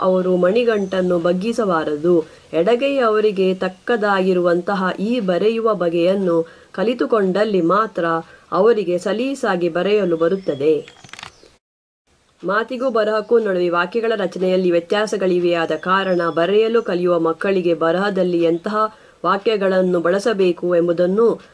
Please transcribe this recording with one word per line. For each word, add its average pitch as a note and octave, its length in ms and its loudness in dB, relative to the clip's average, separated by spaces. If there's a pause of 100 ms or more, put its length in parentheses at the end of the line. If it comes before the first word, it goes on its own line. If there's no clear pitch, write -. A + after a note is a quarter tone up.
ಅವರು F#3 360 2
ಮಣಿಗಂಟನ್ನು F#3+ 800 0
ಬಗ್ಗಿಸಬಾರದು. F3 1080 0 (280)
ಎಡಗೈ A#3+ 440 0
ಅವರಿಗೆ G#3+ 580 2
ತಕ್ಕದಾಗಿರುವಂತಹ F#3 1300 0 (160)
ಈ A#3 200 -2
ಬರೆಯುವ G#3+ 540 0
ಬಗೆಯನ್ನು F3 720 0 (240)
ಕಲಿತುಕೊಂಡಲ್ಲಿ G#3 880 0
ಮಾತ್ರ F#3 440 0 (460)
ಅವರಿಗೆ F#3+ 460 2
ಸಲೀಸಾಗಿ G3+ 720 -2
ಬರೆಯಲು F3+ 480 0
ಬರುತ್ತದೆ. D#3+ 560 0 (1700)
ಮಾತಿಗೂ A3+ 460 -2
ಬರಹಕ್ಕೂ G#3+ 500 0
ನಡುವೆ F3+ 300 0
ವಾಕ್ಯಗಳ F3+ 460 -2
ರಚನೆಯಲ್ಲಿ F#3 560 0
ವ್ಯತ್ಯಾಸಗಳಿವೆಯಾದ F3 1040 0
ಕಾರಣ F#3 540 0
ಬರೆಯಲು G#3 520 2
ಕಲಿಯುವ F3 380 0
ಮಕ್ಕಳಿಗೆ E3+ 540 0
ಬರಹದಲ್ಲಿ F3 720 0
ಎಂತಹ E3+ 320 0 (500)
ವಾಕ್ಯಗಳನ್ನು F#3+ 720 0
ಬಳಸಬೇಕು F3+ 760 0
ಎಂಬುದನ್ನು F3+ 640 2 (140)